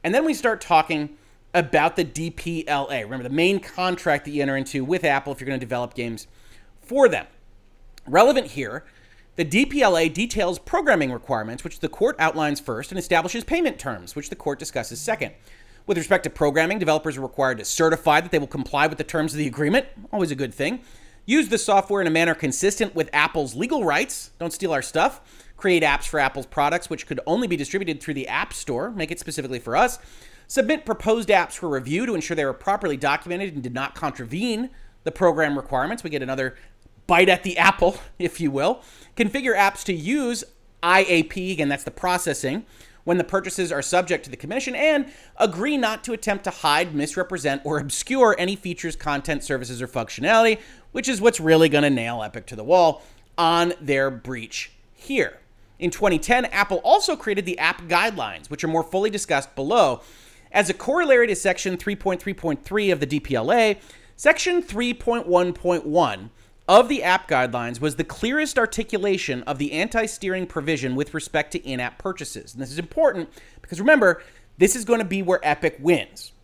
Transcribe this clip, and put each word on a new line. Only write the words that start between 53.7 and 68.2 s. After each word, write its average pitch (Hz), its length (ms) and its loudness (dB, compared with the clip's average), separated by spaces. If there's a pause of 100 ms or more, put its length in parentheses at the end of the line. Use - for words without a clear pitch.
their 135 280 0
breach 120 640 -10 (220)
here. 196 460 -2 (400)
In 175 120 -2
twenty 185 280 2
ten, 247 260 2
Apple 196 380 0
also 381 320 4
created 196 300 -4
the 180 120 -6
app 175 260 0
guidelines, 170 640 -2
which 147 160 -6
are - 20 0
more 160 160 2
fully 196 260 0
discussed 170 460 -2
below. 147 460 2 (500)
As 190 180 2
a 185 40 -2
corollary 269 540 4
to 196 80 0
Section 185 420 -2
three 202 180 -4
point 190 260 -2
three 196 120 -6
point 160 320 -4
three 202 260 2
of 151 80 2
the 143 60 0
D 143 160 -2
P 139 120 -4
L 120 180 0
A, 220 280 4 (380)
Section 349 440 2
three 240 320 -4
point 240 320 -2
one 175 280 4
point 175 320 -2
one 123 460 0 (360)
of 233 220 8
the 277 120 0
app 185 260 2
guidelines 120 520 0
was 147 160 -2
the 160 80 -4
clearest 277 560 -2